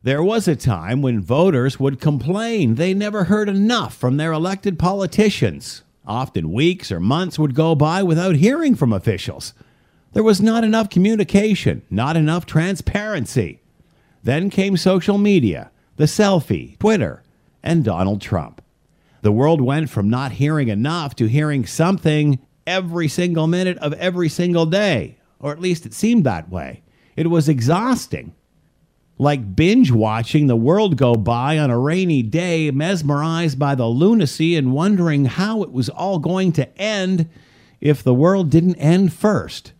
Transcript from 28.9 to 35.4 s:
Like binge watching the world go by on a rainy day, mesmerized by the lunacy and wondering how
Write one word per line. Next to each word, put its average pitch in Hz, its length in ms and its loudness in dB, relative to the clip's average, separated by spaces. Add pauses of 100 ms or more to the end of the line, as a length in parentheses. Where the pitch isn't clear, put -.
Like 131 380 -2
binge 185 360 4
watching 113 560 2
the 120 100 2
world 165 400 2
go 123 180 4
by 120 420 0
on 147 140 0
a 117 80 0
rainy 160 420 0
day, 160 500 -2
mesmerized 156 840 -2
by 143 160 0
the 123 140 0
lunacy 165 720 2
and 131 160 0
wondering 165 520 2
how 202 380 -2